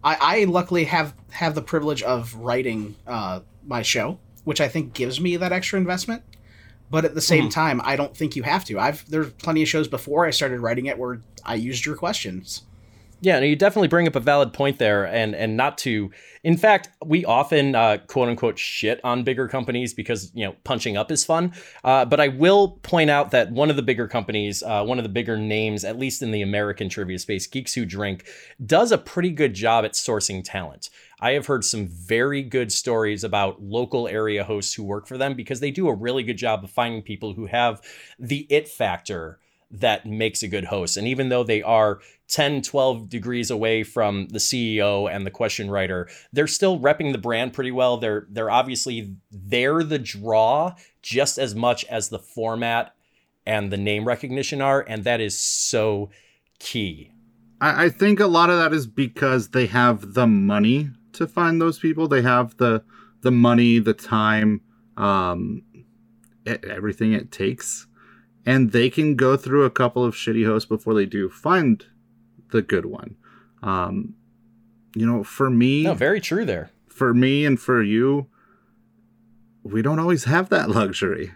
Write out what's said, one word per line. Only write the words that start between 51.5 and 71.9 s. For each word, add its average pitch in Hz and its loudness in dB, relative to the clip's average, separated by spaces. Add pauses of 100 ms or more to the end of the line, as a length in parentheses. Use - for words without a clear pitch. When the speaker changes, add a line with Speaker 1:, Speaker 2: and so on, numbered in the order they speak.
Speaker 2:
much 117 0
as 113 -6
the 107 -8
format 117 -4 (500)
and 104 -2
the 101 -4
name 104 -2
recognition 135 -4
are, 135 2
and 110 -8
that 120 0
is 104 -4
so 104 0 (480)
key. 87 -8 (480)
Speaker 3:
I, 151 2
I 175 6
think 202 4
a 208 4
lot 170 4
of 175 4
that 160 2
is 147 -2
because 131 0
they 123 2
have 104 2
the 123 4
money 107 4 (220)
to 165 -4
find 165 0
those 165 0
people. 160 0
They 135 4
have 123 2
the, 113 2 (400)
the 127 4
money, 120 6
the 107 4
time, 107 2 (340)
um, 95 0 (840)
e-, 117 -4 (120)
everything 104 -2
it - -2
takes. - -6 (600)
And 127 4
they 120 4
can 151 2
go 131 4
through 135 4
a 127 2
couple 123 0
of 120 0
shitty 113 0
hosts 110 0
before 110 -2
they 101 4
do 98 -4
find 151 2 (680)